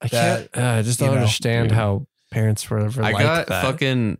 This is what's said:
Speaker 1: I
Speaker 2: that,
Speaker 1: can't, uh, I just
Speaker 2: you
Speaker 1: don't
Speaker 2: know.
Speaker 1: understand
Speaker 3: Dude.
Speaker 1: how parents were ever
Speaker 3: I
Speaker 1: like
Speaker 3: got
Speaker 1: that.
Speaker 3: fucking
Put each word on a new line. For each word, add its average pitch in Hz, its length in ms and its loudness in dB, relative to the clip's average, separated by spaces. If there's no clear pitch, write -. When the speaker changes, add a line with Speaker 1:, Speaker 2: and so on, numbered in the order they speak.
Speaker 1:
I 123 60 -4
Speaker 2:
that, 117 460 0
Speaker 1:
can't, 123 120 0
uh, 117 120 2
I 110 60 2
just 120 180 -2
Speaker 2:
you 139 60 2
Speaker 1:
don't 135 80 2
Speaker 2:
know. 127 60 2
Speaker 1:
understand 117 480 0
Speaker 3:
Dude. 110 80 2
Speaker 1:
how 104 300 0
parents 110 380 0
were 107 100 -2
ever 104 240 -2
Speaker 3:
I 214 80 2
Speaker 1:
like 101 120 2
Speaker 3:
got 160 240 0
Speaker 1:
that. - 160 0
Speaker 3:
fucking 131 560 0